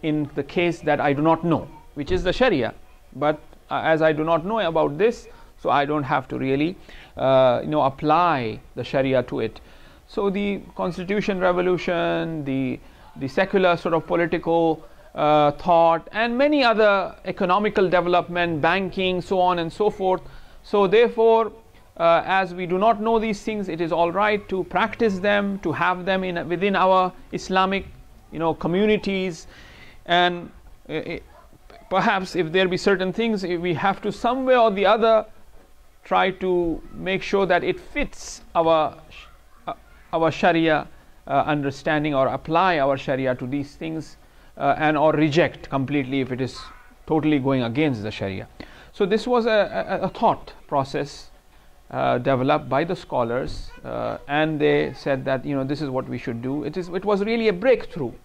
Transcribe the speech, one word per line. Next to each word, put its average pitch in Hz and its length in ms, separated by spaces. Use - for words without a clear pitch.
in 151 320
the 143 80
case 170 380
that 147 200
I 143 120
do 139 80
not 160 240
know, 147 240
which 143 160
is 175 140
the 180 80
Sharia. 156 420
But, 147 240
uh, 131 140
as 160 160
I 160 120
do 151 120
not 165 220
know 220 140
about 160 360
this, 226 320
so - 100
I 139 160
don't 147 180
have 135 260
to 131 100
really, 139 380
uh, 131 440
you 110 60
know, 151 140
apply 139 760
the 127 80
Sharia 131 420
to 139 160
it. 113 200
So 202 220
the 196 320
constitution 190 640
revolution, 170 1040
the, 135 360
the 135 120
secular 185 480
sort 170 180
of 160 120
political, 165 760
uh, 147 380
thought, 165 600
and 233 240
many 285 280
other 208 500
economical 190 640
development, 175 720
banking, 185 580
so 190 180
on 180 200
and 165 140
so 208 180
forth. 185 320
So 202 240
therefore, 226 680
uh, 170 300
as 190 260
we 180 140
do 175 100
not 208 240
know 226 200
these 214 220
things, 208 260
it 160 120
is 165 120
all 170 180
right 208 380
to 185 160
practice 208 560
them, 202 400
to 170 100
have 180 340
them 190 200
in, 170 240
within 185 260
our 185 380
Islamic, 190 560
you 151 80
know, 165 120
communities. 190 920
And, 175 440
uh, 156 300
perhaps 190 460
if 165 160
there 185 160
be 180 100
certain 185 360
things, 220 320
we 175 300
have 190 280
to 208 80
some 254 340
way 254 120
or 226 160
the 190 140
other 220 380
try 185 300
to 175 500
make 185 300
sure 196 240
that 175 160
it 180 160
fits - 640
our 160 420
sh-, - 180
uh, 156 60
our 160 200
Sharia, 165 560
uh, 135 200
understanding, 147 680
or 135 140
apply 160 540
our 135 180
Sharia 131 380
to 131 100
these 139 300
things, 160 400
uh, 139 180
and 151 220
or 151 140
reject 151 580
completely 135 500
if 120 100
it 123 100
is 123 200
totally 151 320
going 131 240
against 117 400
the 107 80
Sharia. 98 360
So 202 140
this 214 200
was 240 200
a, 208 560
a, 185 40
a - 40
thought - 420
process, 143 640
uh, 127 280
developed 135 500
by 135 160
the 180 100
scholars, 127 760
uh, 117 340
and 151 320
they 147 320
said 135 320
that, 131 220
you 143 80
know, 135 100
this 143 160
is 147 80
what 131 180
we 127 120
should 117 240
do. 135 220
It 156 120
is, 180 140
it 190 160
was 202 180
really 226 240
a 202 40
breakthrough 180 600